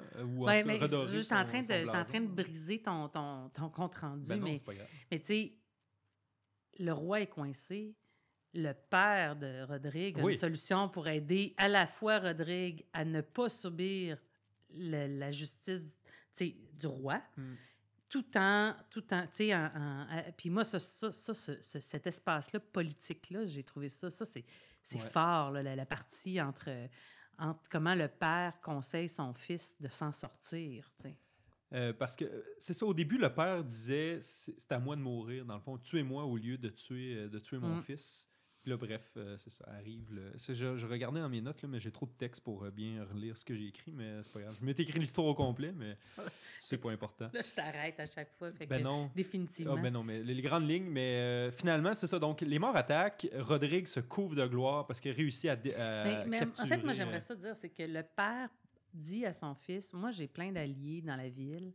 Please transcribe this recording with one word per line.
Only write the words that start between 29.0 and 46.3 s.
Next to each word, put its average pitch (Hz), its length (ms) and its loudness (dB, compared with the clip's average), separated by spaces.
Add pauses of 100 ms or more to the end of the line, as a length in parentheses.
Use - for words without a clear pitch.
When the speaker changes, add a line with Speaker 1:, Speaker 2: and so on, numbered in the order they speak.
Speaker 2:
son 143 260 -4
fils - 460 -8
de 143 80 -6
s'en 151 240 -2
sortir, 147 800 -8 (100)
tu 143 80 -10
sais. 147 80 -12 (560)
Speaker 1:
Euh, 123 200 2
parce 123 220 -2
que, - 100 -2
euh, 117 180 -6 (160)
c'est - 160 -4
ça, 214 120 0
au 202 80 4
début, 165 240 4
le 147 160 6
père 170 300 2
disait, « 135 560 0
C'est, - 380 -8
c'est - 120 -20
à 131 80 2
moi 131 160 0
de 147 60 -2
mourir, 123 440 -4
dans 117 100 -8
le 104 60 -8
fond, 131 160 -8
tuez-moi 135 480 -2
au 123 120 0
lieu 117 200 -2
de 120 120 -6
tuer, 127 480 -8
euh, 104 120 -6
de 107 120 -8
tuer 131 180 -6
mon 165 180 0
Speaker 2:
Mm. 170 60 -4
Speaker 1:
fils. » - 460 -10 (340)
Puis 131 80 -4
là, 123 80 0
bref, 110 380 -6
euh, 101 220 -8
c'est 117 120 -16
ça, - 140 -20 (120)
arrive 110 360 -12
le, 98 240 -10
c'est, 123 180 -6
je, 127 220 0
je 117 100 -4
regardais 120 340 -2
dans 156 80 -2
mes 120 120 0
notes, 135 220 -6
là, 147 60 -8
mais 127 120 -2
j'ai 104 100 -4
trop - 160 -6
de 123 60 -12
texte 123 320 -6
pour, 101 200 -4
euh, 101 60 -4
bien 107 340 -6
relire 104 320 -6
ce - 80 -18
que 127 120 -4
j'ai 104 100 -6
écrit, 101 260 -14
mais 110 300 -8
c'est - 100 -16
pas 110 80 -10
grave. 104 200 -10
Je 117 40 -4
m'étais 135 200 2
écrit 165 160 0
l'histoire 156 260 4
au 151 80 6
complet, 139 400 2
mais 107 240 -8 (180)
Speaker 2:
<laughs> - 460 -12